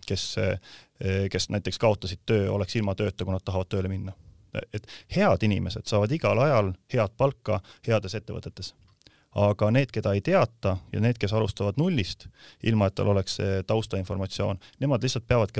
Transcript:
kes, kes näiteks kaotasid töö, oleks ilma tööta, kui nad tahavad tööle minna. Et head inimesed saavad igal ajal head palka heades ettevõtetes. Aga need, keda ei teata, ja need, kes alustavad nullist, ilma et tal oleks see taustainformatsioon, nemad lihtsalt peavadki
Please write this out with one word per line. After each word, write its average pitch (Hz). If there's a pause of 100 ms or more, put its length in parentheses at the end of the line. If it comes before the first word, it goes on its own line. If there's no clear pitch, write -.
kes, - (1040)
kes -
näiteks 95
kaotasid 101
töö, 101
oleks 98
ilma 101
tööta, 101
kui 95
nad 95
tahavad 95
tööle 95
minna. 95 (560)
Et 104 (320)
head 175
inimesed 92
saavad 104
igal 104
ajal 110 (160)
head 110
palka 120 (240)
heades 107
ettevõtetes. - (600)
Aga 101
need, 135
keda 104
ei 101
teata, 127 (180)
ja 101
need, 120
kes 98
alustavad 104
nullist, 156 (340)
ilma 107
et 95
tal 101
oleks 98
see 95
taustainformatsioon, 98 (240)
nemad 135
lihtsalt -
peavadki 113